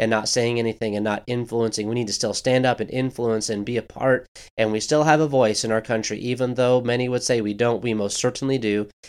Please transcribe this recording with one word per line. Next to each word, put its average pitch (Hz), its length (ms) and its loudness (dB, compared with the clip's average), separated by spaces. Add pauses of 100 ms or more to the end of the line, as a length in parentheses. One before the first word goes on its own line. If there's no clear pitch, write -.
and 113 100 2
not 107 180 0
saying 120 300 0
anything 113 380 -2
and 104 80 -2
not 104 240 -2
influencing. 117 600 -2
We 117 60 -2
need 120 140 -2
to 98 40 -6
still 101 220 -2
stand 127 320 2
up 120 140 0
and 107 100 -6
influence 120 600 -2
and 101 140 -4
be 120 120 -4
a 110 60 -2
part. - 440 0 (300)
And 110 160 2
we 107 80 0
still 151 240 2
have 156 160 6
a 156 80 2
voice 120 360 2
in 113 60 -2
our 110 100 2
country, 110 380 -4
even 123 360 -2
though 127 260 4
many 123 280 0
would 123 140 -2
say 120 180 0
we 104 140 -2
don't, 117 280 0
we 117 120 0
most 101 220 -2
certainly 135 420 0
do. 104 300 0 (200)